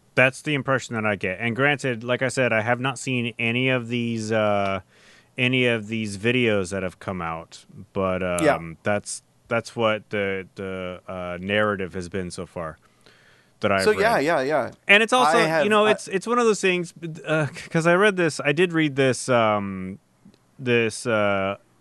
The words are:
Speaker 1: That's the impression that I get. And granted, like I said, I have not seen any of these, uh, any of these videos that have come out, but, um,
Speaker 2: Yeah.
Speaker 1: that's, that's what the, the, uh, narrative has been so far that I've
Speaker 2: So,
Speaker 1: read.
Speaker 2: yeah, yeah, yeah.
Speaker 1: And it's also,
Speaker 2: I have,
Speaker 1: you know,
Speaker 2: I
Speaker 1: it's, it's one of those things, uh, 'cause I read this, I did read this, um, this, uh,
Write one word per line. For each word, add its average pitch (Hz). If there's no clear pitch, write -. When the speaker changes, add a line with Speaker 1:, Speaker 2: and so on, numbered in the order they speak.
Speaker 1:
That's 131
the 151
impression 131
that 107
I 104
get. 92
And 117
granted, 131
like 123
I 131
said, 123
I 110
have 120
not 131
seen 120
any 120
of 123
these, 117
uh, 101
any 127
of 113
these 110
videos 110
that 95
have 92
come 92
out, 82
but, 92
um, 90
Speaker 2:
Yeah. 131
Speaker 1:
that's, -
that's 117
what 107
the, 98
the, 92
uh, 90
narrative 101
has 90
been 90
so 92
far 80
that 101
I've 98
Speaker 2:
So, 214
Speaker 1:
read. 196
Speaker 2:
yeah, 214
yeah, 151
yeah. 131
Speaker 1:
And 202
it's 226
also, 247
Speaker 2:
I -
have, 160
Speaker 1:
you 208
know, 214
Speaker 2:
I 214
Speaker 1:
it's, 208
it's 190
one 233
of 240
those 214
things, 180
uh, 156
'cause 165
I 170
read 196
this, 170
I 147
did 170
read 156
this, 135
um, 101
this, 117
uh, 101